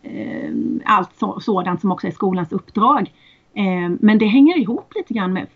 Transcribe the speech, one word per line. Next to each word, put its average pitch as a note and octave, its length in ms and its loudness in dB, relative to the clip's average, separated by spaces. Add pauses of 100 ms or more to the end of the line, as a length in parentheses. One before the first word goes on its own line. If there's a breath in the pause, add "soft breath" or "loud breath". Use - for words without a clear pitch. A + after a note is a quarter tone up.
eh, - 480 -10 (340)
allt G3 340 0
så, G3+ 220 -4
sådant F3+ 400 -2
som F#3+ 120 0
också F#3 140 -4
är F3 40 -2
skolans F#3 420 -4
uppdrag. A3+ 600 0 (420 soft breath)
Eh, F#3 360 -2 (100)
men G#3+ 180 6
det G#3+ 80 2
hänger C#4 320 6
ihop A#3+ 360 -4
lite F4 200 -8
grann F#3+ 180 -2
med F#3 240 -6